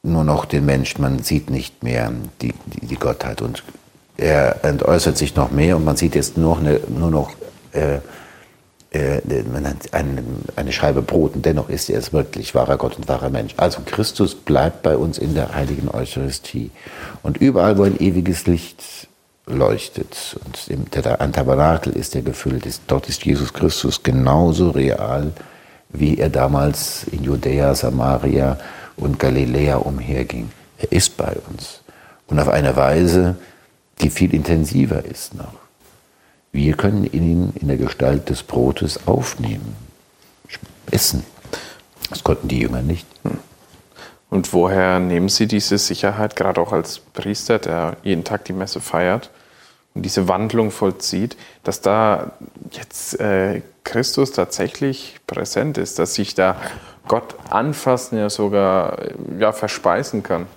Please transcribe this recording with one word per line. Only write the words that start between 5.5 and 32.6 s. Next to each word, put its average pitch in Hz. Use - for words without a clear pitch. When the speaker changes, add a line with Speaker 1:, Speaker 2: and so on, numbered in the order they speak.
Speaker 1:
und 80
man 76
sieht 78
jetzt 73
nur 82
noch 82
eine, 73
nur 82
noch, 76
äh, 71
äh, 71
man 71
hat 71
eine, 67
eine -
Scheibe 67
Brot 73
und 67
dennoch 76
ist -
er -
es -
wirklich, -
wahrer 131
Gott 131
und -
wahrer 131
Mensch. 120
Also -
Christus -
bleibt -
bei 80
uns 73
in 78
der 73
heiligen 69
Eucharistie. -
Und -
überall, 107
wo 101
ein 98
ewiges 87
Licht -
leuchtet -
und -
im, -
der, 69
der 64
Tabernakel 69
ist, -
der 65
gefüllt 65
ist, -
dort -
ist -
Jesus 71
Christus 73
genauso 85
real, 67
wie 73
er -
damals -
in 73
Judäa, 69
Samaria 67
und -
Galiläa 67
umherging. 62
Er -
ist -
bei -
uns. -
Und 73
auf 73
eine 69